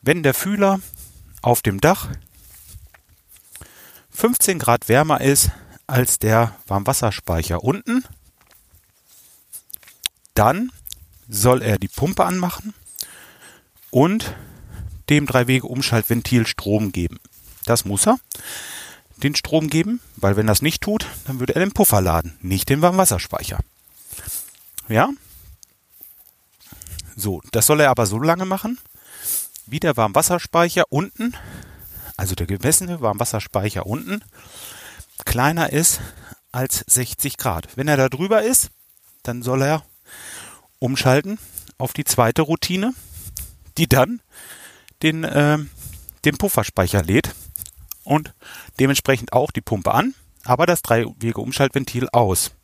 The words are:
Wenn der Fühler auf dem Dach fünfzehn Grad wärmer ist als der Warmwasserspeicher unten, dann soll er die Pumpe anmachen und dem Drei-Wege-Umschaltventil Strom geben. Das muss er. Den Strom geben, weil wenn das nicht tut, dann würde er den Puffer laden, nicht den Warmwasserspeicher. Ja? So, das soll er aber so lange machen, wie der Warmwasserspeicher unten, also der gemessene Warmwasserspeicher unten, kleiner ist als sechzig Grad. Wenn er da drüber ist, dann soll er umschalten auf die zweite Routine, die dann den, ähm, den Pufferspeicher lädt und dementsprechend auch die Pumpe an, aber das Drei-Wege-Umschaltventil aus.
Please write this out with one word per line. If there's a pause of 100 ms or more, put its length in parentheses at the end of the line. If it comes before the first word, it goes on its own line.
Wenn
der
Fühler (600)
auf
dem
Dach (2000)
fünfzehn
Grad
wärmer
ist (360)
als
der (120)
Warmwasserspeicher
unten, (2250)
dann (580)
soll
er
die
Pumpe
anmachen (1160)
und (760)
dem
Drei-Wege-Umschaltventil
Strom
geben. (460)
Das
muss
er. (1000)
Den
Strom
geben, (160)
weil
wenn
das
nicht
tut, (180)
dann
würde
er
den
Puffer
laden,
nicht
den
Warmwasserspeicher. (1300)
Ja? (2000)
So, (100)
das
soll
er
aber
so
lange
machen, (880)
wie
der
Warmwasserspeicher
unten, (800)
also
der
gemessene
Warmwasserspeicher
unten, (1000)
kleiner
ist (500)
als
sechzig
Grad.
Wenn
er
da
drüber
ist, (520)
dann
soll
er (960)
umschalten (400)
auf
die
zweite
Routine, (840)
die
dann (840)
den,
ähm, (540)
den
Pufferspeicher
lädt (680)
und (460)
dementsprechend
auch
die
Pumpe
an, (300)
aber
das
Drei-Wege-Umschaltventil
aus. (140)